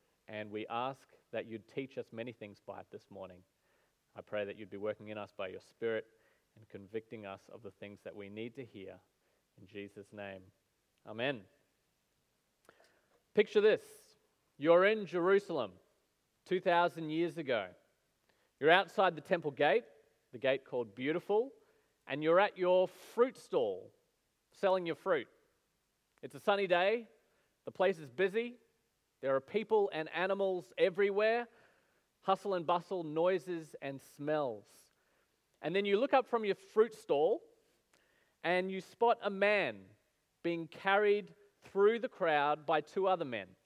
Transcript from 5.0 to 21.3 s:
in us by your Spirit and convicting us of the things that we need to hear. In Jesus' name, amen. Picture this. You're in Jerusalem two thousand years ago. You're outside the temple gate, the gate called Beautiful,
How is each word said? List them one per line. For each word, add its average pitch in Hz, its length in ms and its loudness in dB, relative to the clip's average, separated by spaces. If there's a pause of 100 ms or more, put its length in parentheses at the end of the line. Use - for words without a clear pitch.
in 107 80 -12
us 101 180 -12
by 98 120 -8
your 95 120 -14
Spirit 113 440 -6 (520)
and 110 120 -20
convicting 107 580 -14
us 98 160 -14 (100)
of 110 100 -20
the 101 80 -16
things 101 320 -18
that 101 140 -16
we 101 120 -16
need 113 280 -12
to 135 80 -14
hear. 95 340 -18 (600)
In 95 80 -20
Jesus' 101 440 -16
name, 98 300 -12 (640)
amen. 113 360 -8 (1900)
Picture 208 260 2
this. 202 220 4 (760)
You're 170 280 6
in 214 200 0
Jerusalem 170 640 0 (720)
two 185 140 -2
thousand 170 520 0
years 160 280 -4
ago. 120 280 -2 (920)
You're 147 120 4
outside 185 440 4
the 151 60 -12
temple 156 320 -4
gate, 160 320 2 (480)
the 123 60 -16
gate 135 260 -2
called 120 320 -8
Beautiful, 180 560 -2 (560)